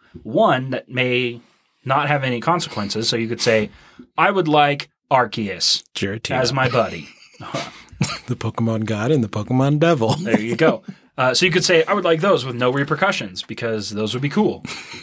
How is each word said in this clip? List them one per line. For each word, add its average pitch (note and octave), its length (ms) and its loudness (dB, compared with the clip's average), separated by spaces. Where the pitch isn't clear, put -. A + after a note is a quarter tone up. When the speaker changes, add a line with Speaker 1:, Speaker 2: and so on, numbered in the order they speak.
Speaker 1:
One C3+ 480 2
that B2+ 180 -6
may B2 520 0
not C#3+ 240 0
have C#3+ 160 2
any B2 160 -2
consequences. A2+ 680 -2
So B2 80 0
you A2+ 120 -2
could A#2+ 140 -6
say, A2 260 4
"I F3 140 4
would F#3 180 0
like D3 400 2
Arceus G#2+ 720 0
Speaker 2:
Giratina. A2 460 -4
Speaker 1:
as B2+ 120 0
my C3 180 2
buddy." F2+ 380 -2
Speaker 2:
<laughs> - 80 -14
The B2 100 -4
Pokemon A2 500 -2
God G#2+ 260 -2
and C#3+ 100 2
the G#2 60 -2
Pokemon C3 500 0
Devil. D3 380 2
Speaker 1:
There A#2 240 0
you A#2 160 -4
go. C3+ 260 2
Uh, B2+ 180 2
so F#3 120 2
you F3+ 60 2
could F3 120 2
say, E3 200 4
"I G3 100 0
would G3 100 -2
like E3 160 2
those E3 240 2
with B2+ 120 -6
no B2 140 2
repercussions," C#3 720 -2
because A2 480 -6
those G#2+ 240 -4
would B2+ 80 -6
be C#3+ 60 0
cool. G3 360 0